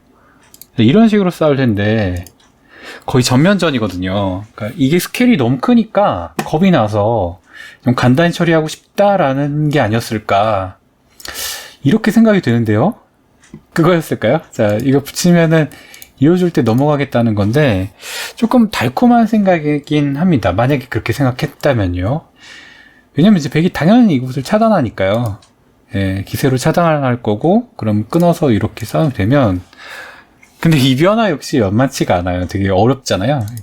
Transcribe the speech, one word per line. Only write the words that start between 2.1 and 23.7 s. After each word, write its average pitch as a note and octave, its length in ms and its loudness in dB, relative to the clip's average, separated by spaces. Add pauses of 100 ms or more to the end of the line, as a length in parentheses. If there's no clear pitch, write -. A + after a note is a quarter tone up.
거의 B2+ 180 0
전면전이거든요. G#2+ 1200 -2 (100)
그러니까 G#2 240 -12
이게 C#3+ 200 2
스케일이 A#3+ 400 0
너무 B2 220 0
크니까 G3+ 720 0 (100)
겁이 F#3 260 0
나서 G#2+ 680 0 (420)
좀 B2 120 0
간단히 C3+ 380 2
처리하고 D#3+ 360 0
싶다라는 D3+ 1000 -2
게 C#3+ 100 0
아니었을까 G#2+ 960 -2 (1080)
이렇게 G#3+ 280 0
생각이 A3 320 4
되는데요. A#2 540 0 (760)
그거였을까요? D#3+ 800 0
자, G#2 320 0
이거 C#3 180 2
붙이면은 D#3+ 680 2 (500)
이어줄 F3 300 2
때 D#3+ 120 0
넘어가겠다는 B2+ 720 0
건데 G#2 580 0 (440)
조금 A#3 340 2
달콤한 A#3+ 560 2
생각이긴 D3+ 880 0
합니다. D3 360 0
만약에 B2+ 360 0
그렇게 - 240 -4
생각했다면요. A#2+ 1120 -2 (920)
왜냐면 F#3+ 240 4
이제 D3 100 -4
백이 D#3 240 0